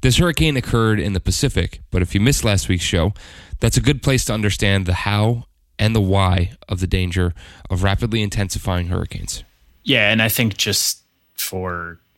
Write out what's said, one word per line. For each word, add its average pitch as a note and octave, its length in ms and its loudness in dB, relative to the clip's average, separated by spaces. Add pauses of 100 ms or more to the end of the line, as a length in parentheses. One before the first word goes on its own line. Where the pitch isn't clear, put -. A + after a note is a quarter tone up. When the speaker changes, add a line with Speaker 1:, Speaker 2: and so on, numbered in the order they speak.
Speaker 1:
This B2+ 160 4
hurricane D#3+ 380 2
occurred A2+ 440 2
in G2+ 120 -2
the F#2+ 80 0
Pacific, - 640 -2 (100)
but F2+ 100 2
if F2 120 -2
you G2 80 2
missed A2+ 240 2
last G2+ 240 0
week's F2+ 160 0
show, F#2 280 0 (460)
that's A#2 160 2
a A#2+ 60 2
good C3+ 200 0
place C3+ 240 2
to A#2 80 -2
understand G2+ 520 0
the F2+ 80 0
how G#2+ 520 0 (320)
and G#2+ 160 0
the A2+ 60 4
why F#2 520 2 (180)
of F2+ 100 -4
the F#2 80 -2
danger F2+ 460 0 (360)
of F2 140 -2
rapidly G#2+ 380 0
intensifying F#2+ 680 -2
hurricanes. - 560 -6 (400)
Speaker 2:
Yeah, A2 260 2
and A2 120 2
I A2+ 80 2
think A2 260 -2
just - 440 -2 (360)
for F2 640 -8 (180)